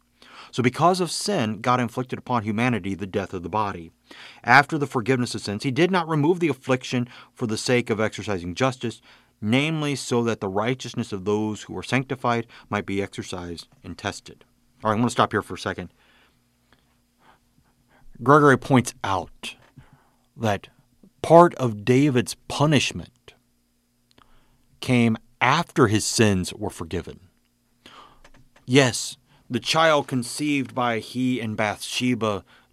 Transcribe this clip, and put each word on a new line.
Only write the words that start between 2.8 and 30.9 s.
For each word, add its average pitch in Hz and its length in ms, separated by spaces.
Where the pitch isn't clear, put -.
the 92 120
death 95 280
of 87 80
the 87 60
body. 92 420
After 139 340
the 139 80
forgiveness 123 480
of 107 60
sins, 104 240
he 139 80
did 165 180
not 175 180
remove 160 300
the 165 100
affliction 127 600
for 123 160
the 110 100
sake 123 320
of 107 80
exercising 98 560
justice, 131 460
namely 143 560
so 120 260
that 113 180
the 101 80
righteousness 113 640
of 95 120
those 107 380
who 90 140
are 92 60
sanctified 123 640
might 104 160
be 98 160
exercised 87 640
and 90 160
tested. - 460
All 107 80
right, 107 40
I'm 110 60
gonna 120 100
stop 113 220
here 101 100
for - 120
a 90 40
second. 92 340
Gregory 139 360
points - 440
out - 540
that 107 320
part 170 320
of 107 300
David's 123 520
punishment - 840
came 117 360
after 131 480
his 104 160
sins 101 480
were 101 180
forgiven. 82 480
Yes, 127 500
the 120 120
child 160 460
conceived 131 680
by 120 240